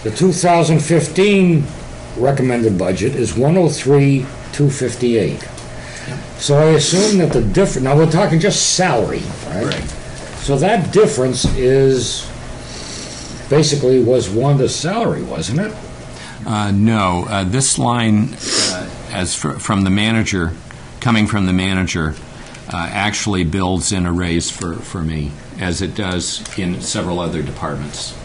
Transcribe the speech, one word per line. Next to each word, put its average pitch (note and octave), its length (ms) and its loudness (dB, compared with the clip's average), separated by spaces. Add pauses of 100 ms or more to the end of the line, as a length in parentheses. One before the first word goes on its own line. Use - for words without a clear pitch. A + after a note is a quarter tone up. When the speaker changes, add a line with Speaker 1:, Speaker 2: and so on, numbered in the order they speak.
Speaker 1:
The A2 80 -2
two F3+ 200 4
thousand E3+ 480 4
fifteen F3 840 4 (520)
recommended B2 600 2
budget F#2 380 0
is A2+ 200 -2
one C#3+ 220 4
oh E3+ 120 4
three C#3 560 4 (280)
two D3 160 4
fifty-eight. A2+ 720 0 (960)
So C#3+ 200 2
I D#3 140 6
assume F#3+ 460 4
that E3 160 2
the B2 80 2
diff-, C3 400 2
now C3+ 160 4
we're D#3 120 6
talking D#3 300 4
just - 360 2
salary, C#3 460 0 (260)
right? A#2+ 180 -4
Speaker 2:
Right. - 240 -4 (500)
Speaker 1:
So C#3 180 0
that F#3 360 2
difference C3 500 4 (140)
is, C3 680 4 (1200)
basically C#3 520 4
was A#2 280 4
Wanda's B2+ 440 2
salary, G3 480 -2
wasn't G2 380 -4
it? A3 140 -4 (760)
Speaker 2:
Uh, G#2 240 0
no, G2+ 580 2
uh, G2 140 0
this A2+ 340 0
line, A2+ 520 2 (420)
uh, F2+ 180 -8 (220)
as F#2 240 -4
fr-, C#2 240 -6
from G2 240 0
the F#2+ 60 2
manager, G2+ 640 0 (480)
coming A2 260 2
from G#2 180 0
the F#2 80 2
manager, F#2 640 0 (580)
uh, E2+ 160 -6
actually G2+ 540 -2
builds F2+ 480 0
in F#2 140 0
a E2+ 80 0
raise E2+ 360 -2
for, E2+ 260 -8
for - 260 -10
me, D#2 300 -4 (280)
as F2+ 220 -4
it E2+ 120 -4
does F2+ 480 -4 (160)
in F2+ 240 -4
several F2 380 -4
other E2 240 -4
departments. D2 800 -8